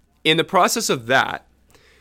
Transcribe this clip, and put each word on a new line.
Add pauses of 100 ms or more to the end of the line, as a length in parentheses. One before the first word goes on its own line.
(220)
in
the
process
of
that, (540)